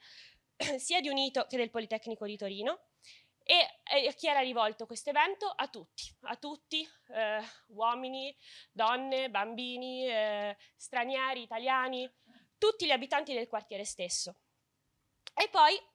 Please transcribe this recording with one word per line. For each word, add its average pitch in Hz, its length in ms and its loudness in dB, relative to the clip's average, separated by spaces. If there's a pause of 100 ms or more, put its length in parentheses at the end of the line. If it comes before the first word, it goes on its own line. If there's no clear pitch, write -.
(560)
<clears throat> 285 220 -2
sia 339 220 0
di 294 80 -2
unito 269 380 0
che 254 120 -4
del 233 120 0
Politecnico 220 540 -6
di 208 120 -8
Torino. 208 500 -6 (560)
E, - 420 6
e 285 240 2
a 285 40 0
chi - 140 -6
era 285 140 4
rivolto 226 460 0
questo 233 240 -6
evento? 392 360 2
A 285 220 -4
tutti, - 440 -16 (100)
a 240 140 -8
tutti, 311 500 -6 (240)
eh, 214 300 -2 (280)
uomini, 262 680 -2 (380)
donne, 254 580 0
bambini, 247 760 -4
eh, 208 480 -2 (180)
stranieri, 262 680 -2
italiani, 254 680 -2 (480)
tutti 427 280 2
gli 294 40 2
abitanti 277 440 2
del 240 120 -2
quartiere 214 380 -8
stesso. - 500 -6 (1000)
E 427 160 2
poi 339 300 6 (160)